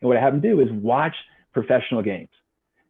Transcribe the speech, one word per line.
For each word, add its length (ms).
And 80
what 80
I 40
have 120
them 80
do 200
is 100
watch 440
professional 500
games. 280